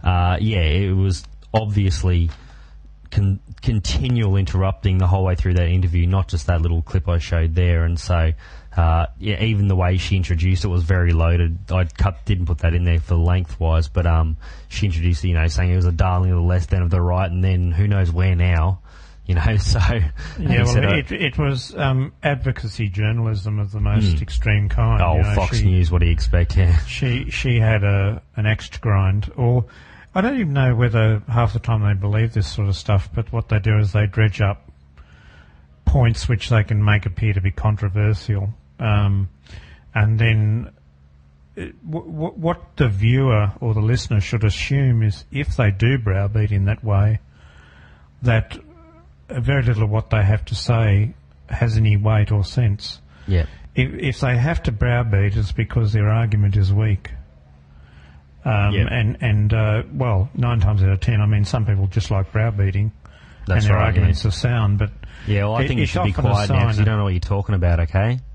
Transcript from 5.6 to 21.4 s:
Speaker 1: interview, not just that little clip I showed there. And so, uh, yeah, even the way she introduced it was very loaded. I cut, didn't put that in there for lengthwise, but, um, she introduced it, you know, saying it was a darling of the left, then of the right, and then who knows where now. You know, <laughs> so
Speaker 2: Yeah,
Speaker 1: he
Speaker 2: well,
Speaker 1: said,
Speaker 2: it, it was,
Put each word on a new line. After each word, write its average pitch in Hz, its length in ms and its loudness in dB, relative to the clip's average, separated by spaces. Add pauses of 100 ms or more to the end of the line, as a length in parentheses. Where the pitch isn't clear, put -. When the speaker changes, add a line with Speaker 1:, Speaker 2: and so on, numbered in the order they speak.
Speaker 1:
interview, 87 400 2
not 92 200 0
just - 200 -4
that 87 160 0
little 82 180 0
clip - 260 -2
I 82 120 0
showed 80 340 -2
there. 85 300 2
And 82 160 0
so, 82 320 0 (440)
uh, 82 320 2 (120)
yeah, 101 240 -4
even 104 240 2
the 95 80 2
way 90 220 2
she 92 180 -2
introduced 90 480 0
it 110 40 -2
was 87 160 0
very 87 280 2
loaded. 85 460 2 (140)
I 92 140 0
cut, - 400 -2
didn't 90 220 0
put 85 120 -2
that 85 160 0
in 85 80 0
there 85 160 2
for 87 160 -2
lengthwise, 82 720 0
but, 85 200 -2
um, 80 300 0 (320)
she - 180 -4
introduced 85 360 0
it, 92 60 0
you 87 60 0
know, 80 120 2
saying 90 240 0
it 90 40 2
was 90 100 2
a 87 60 2
darling 90 400 0
of 90 60 2
the 85 60 2
left, 90 280 0
then 92 120 0
of 85 80 0
the 92 100 0
right, 90 300 -2
and 92 120 -2
then 90 280 0
who 98 160 0
knows 98 240 0
where 90 240 2
now. 87 440 2 (460)
You 92 100 -2
know, 107 220 2
<laughs> - 20 2
so - 220 2
Speaker 2:
Yeah, 101 300 2 (260)
Speaker 1:
he 160 100 -6
Speaker 2:
well, 120 200 2
Speaker 1:
said, 120 180 2
Speaker 2:
it, - 260 0
it - 280 -4
was, 139 360 -4